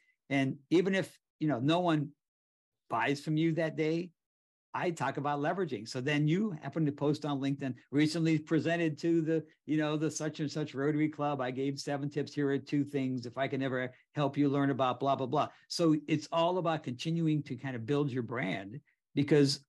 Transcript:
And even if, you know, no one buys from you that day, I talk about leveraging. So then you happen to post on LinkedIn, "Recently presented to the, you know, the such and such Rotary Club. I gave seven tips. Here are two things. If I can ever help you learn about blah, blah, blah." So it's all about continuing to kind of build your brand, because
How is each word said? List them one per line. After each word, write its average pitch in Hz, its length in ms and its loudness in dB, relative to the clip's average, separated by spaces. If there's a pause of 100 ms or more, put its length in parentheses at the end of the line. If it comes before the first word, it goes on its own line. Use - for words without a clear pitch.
(300)
And 135 260 0 (140)
even 190 260 4
if, 190 200 -2 (240)
you 160 80 0
know, 131 120 0
no 160 220 2
one 156 280 0 (800)
buys 123 320 0
from 156 160 -2
you 165 160 4
that 156 220 -2
day, 160 340 0 (680)
I 147 140 -2
talk 139 280 -2
about 147 220 0
leveraging. 147 480 -2
So 127 140 -6
then 147 260 2
you 196 240 2 (100)
happen 160 240 -2
to 143 60 2
post 147 340 0
on 147 140 -2
LinkedIn, 139 360 -4 (160)
"Recently 156 480 2
presented 160 600 0
to 165 220 2
the, 156 240 0 (220)
you 151 100 0
know, 151 200 0
the 151 120 0
such 151 300 -6
and 151 100 -2
such 151 240 -4
Rotary 147 360 0
Club. 147 320 -2
I 127 100 -2
gave 135 260 -2
seven 143 320 -4
tips. 143 240 -4
Here 143 160 0
are 139 80 2
two 143 260 0
things. 131 440 -2
If 117 100 -14
I 135 100 0
can 135 140 -4
ever 127 320 -2 (220)
help 143 200 0
you 143 140 4
learn 139 220 2
about 127 280 0
blah, 139 160 0
blah, 127 120 -2
blah." 135 220 0 (180)
So 160 280 4 (120)
it's 151 240 0
all 170 260 2
about 160 260 0
continuing 156 600 0
to 131 120 -8
kind 131 200 -6
of 113 100 -6
build 143 240 2
your 123 140 -2
brand, 110 560 -6 (340)
because 143 560 4